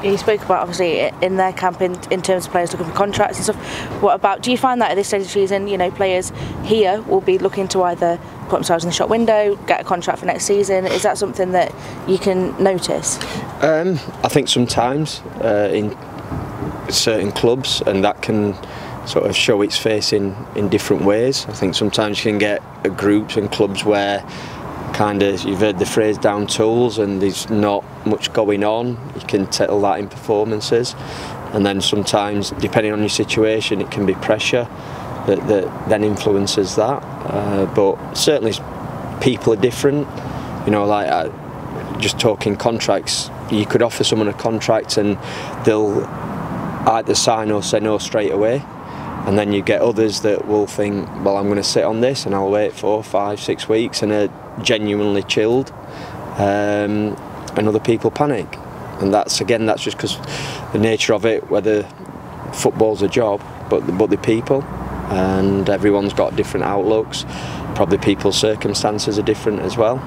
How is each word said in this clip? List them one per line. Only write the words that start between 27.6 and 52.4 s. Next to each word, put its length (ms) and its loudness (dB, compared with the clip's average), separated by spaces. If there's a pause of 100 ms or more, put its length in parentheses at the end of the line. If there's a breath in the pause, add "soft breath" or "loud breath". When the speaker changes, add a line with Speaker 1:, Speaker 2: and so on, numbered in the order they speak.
Speaker 2:
much 260 0
going 320 2
on. 340 0 (180)
You 120 -10
can 200 0
tell 340 0
that 180 2
in 80 -6
performances, 880 0 (580 loud breath)
and 120 2
then 160 2
sometimes, 680 0
depending 420 0
on 60 -2
your 100 2
situation, 720 2
it 80 -4
can 160 0
be 80 4
pressure 540 0 (580 loud breath)
that, 220 2
that 420 0
then 140 2
influences 720 0
that. 280 2
Uh, 720 -2
but 400 0
certainly 380 2
s-, 100 -6 (600)
people 320 4
are 40 2
different. 500 2 (580 loud breath)
You 60 2
know, 140 4
like, 240 2
uh, 200 0 (680)
just 220 -2
talking 360 2
contracts, 760 -2 (220)
you 140 2
could 160 2
offer 220 0
someone 240 2
a 60 -4
contract 640 0
and 200 2 (480 loud breath)
they'll 400 2 (800)
either 300 2
sign 360 2
or 120 2
say 160 2
no 180 2
straight 340 0
away. 300 2 (640 loud breath)
And 120 2
then 160 2
you 80 2
get 200 2
others 400 2
that 260 0
will 200 2
think, 400 -2 (160)
"Well, 140 4
I'm 100 0
gonna 160 2
sit 220 2
on 160 0
this 240 0
and 100 -2
I'll 140 2